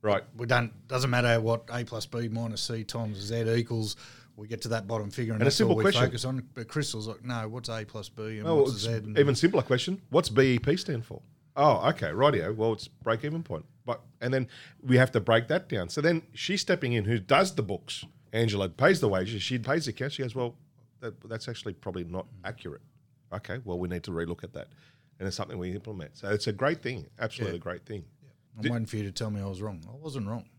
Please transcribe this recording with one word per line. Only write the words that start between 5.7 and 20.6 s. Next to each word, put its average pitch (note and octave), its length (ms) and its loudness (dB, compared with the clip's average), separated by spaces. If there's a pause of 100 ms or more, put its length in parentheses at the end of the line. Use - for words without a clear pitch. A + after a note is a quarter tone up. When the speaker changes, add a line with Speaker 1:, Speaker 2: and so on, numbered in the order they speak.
Speaker 2:
we A2 80 2
Speaker 1:
question. B2 180 6
Speaker 2:
focus A#2+ 220 0
on. C3 300 -4
But A#2 140 -12
Crystal's A#2 400 -4
like, A2 140 -12
"No, A#2+ 260 -6
what's A#2+ 200 -10
A A2+ 160 -6
plus G#2+ 240 -12
B A2 300 -8
and G#2+ 60 -8
Speaker 1:
Well, D#3+ 160 4
Speaker 2:
what's C3+ 120 4
Speaker 1:
it's A2 120 -4
Speaker 2:
Z?" A#2 80 0
And G#2+ 260 -2
Speaker 1:
even C#3+ 160 6
simpler E3+ 260 4
question. C3 480 0
What's - 220 4
B C3 240 6
E A#2+ 40 4
P D3 200 2
stand A#2+ 260 -6
for? - 160 -14 (360)
Oh, C3 340 6
okay, - 160 -2
rightio. G2+ 500 2
Well, A2 160 2
it's - 160 -6
break-even D3 540 -2
point. D#2+ 240 -8 (180)
But, A#2+ 160 -4 (220)
and B2+ 100 0
then C3 160 2 (340)
we B2+ 140 6
have B2+ 160 6
to A#2 80 4
break A#2 280 4
that D#3+ 200 0
down. F2+ 220 -2
So - 100 -4
then E3 220 2 (100)
she's - 300 -2
stepping E3+ 320 0
in, A2 100 2
who A2+ 140 2
does C#3 380 4
the - 60 -2
books. - 420 -6 (280)
Angela G#2 360 2
pays D3 320 4
the B2+ 80 4
wages, G2 340 0
she B2+ 160 -2
pays C#3+ 260 -2
the C#3 60 -6
accounts. C3 240 -6
She C#3 80 -6
goes, A#2 120 -6
"Well, B2 200 -4 (460)